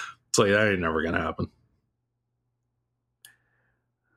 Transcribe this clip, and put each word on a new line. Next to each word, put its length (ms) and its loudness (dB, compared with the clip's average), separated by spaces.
It's 100 -2
like, 120 4
that 200 4
ain't 100 0
never 220 -2
gonna 180 -2
happen. 280 -6